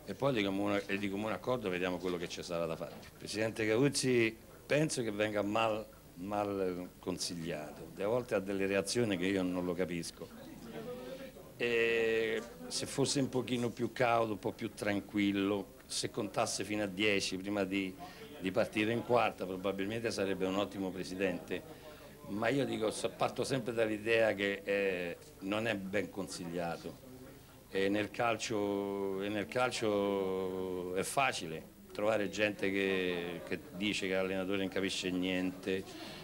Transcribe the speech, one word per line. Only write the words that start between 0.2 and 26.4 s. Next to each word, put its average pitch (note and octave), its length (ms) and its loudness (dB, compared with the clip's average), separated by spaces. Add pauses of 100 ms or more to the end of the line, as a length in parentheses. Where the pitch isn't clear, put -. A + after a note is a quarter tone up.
di A2 100 4
comune, G2+ 440 2
e G2 100 0
di G2+ 120 -2
comune G#2 260 -2
accordo A#2 340 -2
vediamo F2+ 300 0
quello F2 180 0
che E2+ 100 -4
ci - 160 -8
sarà E2+ 220 0
da D#2+ 100 0
fare. E2 200 -8 (220)
Presidente G#2+ 480 -2
Cauzzi, A#2+ 720 4 (300)
penso D3 360 2
che A2 100 0
venga G#2 300 2
mal, G#2+ 460 2 (280)
mal F#2+ 760 -2 (100)
consigliato, E2 1000 -4
a G2 100 0
volte A#2+ 280 0
ha G2+ 40 6
delle G2 260 0
reazioni G2 500 2
che F2 120 0
io F#2+ 140 4
non F2+ 220 0
lo F2+ 100 0
capisco. E2+ 540 -2 (1300)
E A2+ 840 4 (260)
se - 200 -4
fosse C#3 340 2
un B2+ 80 2
pochino B2 400 0
più A#2 240 -2
cauto, A#2 400 4
un F#2 60 -6
po' A2 120 -2
più - 220 -6
tranquillo, G2+ 1000 2 (140)
se - 240 -4
contasse G#2+ 540 0
fino G#2+ 180 -2
a G#2 60 0
dieci G2 500 2
prima G2+ 280 0
di, F#2+ 280 0 (460)
di F#2 120 -2
partire G#2+ 420 2
in A#2 100 0
quarta A2 420 2
probabilmente G2 640 -2
sarebbe F#2+ 380 0
un F#2+ 80 2
ottimo G2 340 0
presidente, F#2 720 -2 (680)
ma G#2+ 180 0
io C3 180 2
dico, A2 240 0
so-, - 220 -4
parto A#2+ 320 -2
sempre B2 300 -2
dall'idea A2 600 4
che, G2 300 0
eh, F#2+ 540 0 (240)
non G#2+ 260 0
è A2 80 0
ben F#2+ 340 -2
consigliato E2+ 880 -6 (720)